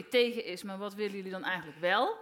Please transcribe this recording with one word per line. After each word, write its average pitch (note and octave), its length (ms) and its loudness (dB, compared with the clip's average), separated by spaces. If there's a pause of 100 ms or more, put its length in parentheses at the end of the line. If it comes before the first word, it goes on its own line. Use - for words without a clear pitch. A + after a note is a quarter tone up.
tegen A#3+ 360 4
is, F3+ 180 -8
maar G3 140 -6
wat G3+ 180 -6
willen G3+ 200 -4
jullie F#3+ 160 -8
dan F#3 120 -6
eigenlijk D#3+ 360 -4
wel?" A3 420 4